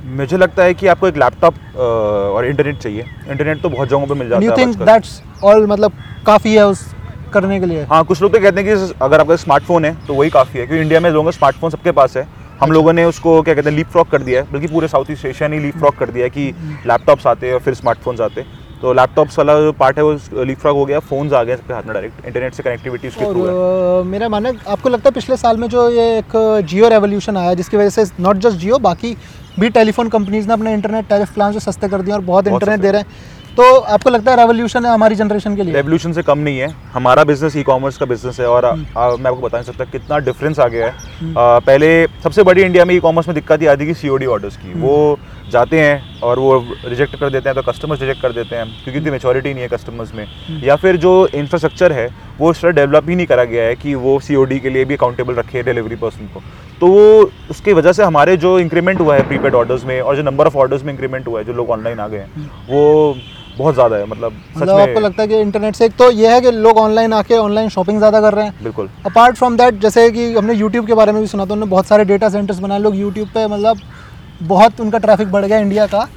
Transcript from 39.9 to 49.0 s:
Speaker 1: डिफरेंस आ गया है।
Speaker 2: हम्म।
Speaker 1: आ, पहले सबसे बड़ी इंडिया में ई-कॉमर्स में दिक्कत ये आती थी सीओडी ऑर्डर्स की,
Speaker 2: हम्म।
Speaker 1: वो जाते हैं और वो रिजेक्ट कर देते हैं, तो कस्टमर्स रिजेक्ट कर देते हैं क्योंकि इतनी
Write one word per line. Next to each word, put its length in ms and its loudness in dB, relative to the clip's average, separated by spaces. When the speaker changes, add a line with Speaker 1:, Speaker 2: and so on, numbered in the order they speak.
Speaker 1:
डिफरेंस 420 -4
आ 80 4
गया 180 -4
है। 60 -4
Speaker 2:
हम्म। 180 -6
Speaker 1:
आ, 200 4
पहले 480 4
सबसे 360 -2
बड़ी 200 6
इंडिया 220 4
में 100 2
ई-कॉमर्स 340 0
में 60 -6
दिक्कत 280 -2
ये 60 2
आती 180 2
थी 80 -4
सीओडी 320 -4
ऑर्डर्स 300 -4
की, 160 -16
Speaker 2:
हम्म। 100 -8
Speaker 1:
वो 360 2
जाते 300 2
हैं 400 -2
और 180 -2
वो 280 2
रिजेक्ट 320 -4
कर 140 -4
देते 180 -4
हैं, 140 -4
तो 100 -4
कस्टमर्स 280 -8
रिजेक्ट 220 -6
कर 100 -2
देते 240 -8
हैं 80 -6
क्योंकि 260 -14
इतनी 100 -6